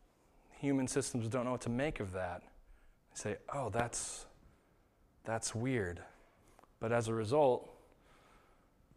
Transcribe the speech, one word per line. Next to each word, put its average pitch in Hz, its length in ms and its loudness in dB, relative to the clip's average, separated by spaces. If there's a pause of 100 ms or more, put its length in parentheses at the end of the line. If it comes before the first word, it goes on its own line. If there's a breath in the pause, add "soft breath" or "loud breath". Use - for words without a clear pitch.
(500)
human 139 380 2
systems 123 400 0
don't 120 180 0
know 127 60 0
what 123 100 -2
to 123 80 -2
make 135 300 0
of 98 120 -4
that. 92 300 -4 (720)
They - 40 -18
say, 104 220 -4 (160)
"Oh, 131 160 -2
that's, - 560 -2 (1000)
that's 110 280 -2
weird." 110 500 0 (760 soft breath)
But 113 120 0
as 120 160 4
a 113 60 0
result, 123 560 4 (1300 soft breath)